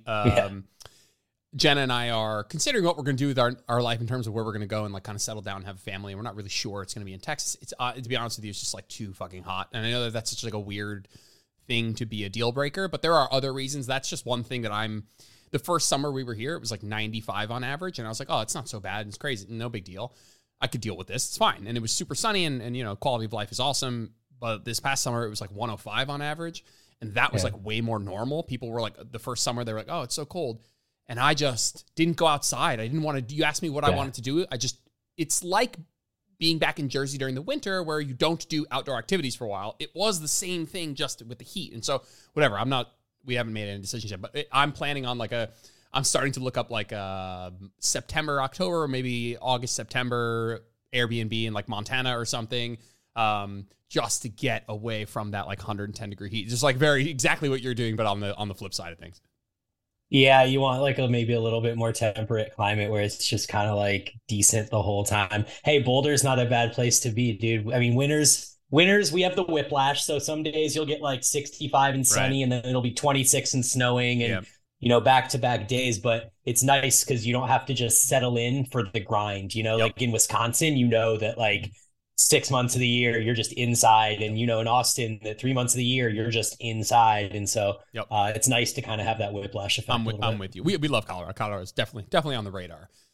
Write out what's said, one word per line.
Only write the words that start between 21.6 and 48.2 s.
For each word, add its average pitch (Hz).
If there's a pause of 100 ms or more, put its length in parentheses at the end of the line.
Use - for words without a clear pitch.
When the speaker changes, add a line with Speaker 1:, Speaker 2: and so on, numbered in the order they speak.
Speaker 1:
And 117
it 120
was 110
super -
sunny 202
and, 131
and, 120
you 131
know, 101
quality 120
of 107
life 104
is 107
awesome. 127 (260)
But 113
this 113
past 135
summer, 117
it 107
was, 107
like, 98
one 110
oh 101
five 120
on 143
average. 165 (380)
And 107
that 127
was, 101
Speaker 2:
Yeah. 117
Speaker 1:
like, 101
way 110
more 113
normal. 110
People 123
were 117
like, 107
the 113
first 123
summer, 123
they 113
were 107
like, -
"Oh, 160
it's 120
so 151
cold." 131 (460)
And 120
I 143
just 139
didn't 165
go 165
outside. 143
I 113
didn't 156
wanna, 143
you 151
asked 151
me 165
what 143
I 143
Speaker 2:
Yeah. 139
Speaker 1:
wanted 139
to 120
do. 147
I 131
just, 123 (380)
it's -
like 202 (640)
being 165
back 156
in 139
Jersey 139
during 131
the 143
winter 196
where 151
you 139
don't 160
do 151
outdoor 131
activities 139
for 123
a -
while. 101
It -
was 190
the 151
same 180
thing, 160
just 139
with 117
the 117
heat. -
And 113
so, 139 (320)
whatever, 131
I'm 120
not, 127 (320)
we 123
haven't 113
made 107
any 101
decisions 110
yet, 95
but -
it, 147
I'm 143
planning 143
on, 123
like, 110
a, 117 (420)
I'm 135
starting 135
to 131
look 127
up, 120
like, 107
uh, 92 (280)
September, 147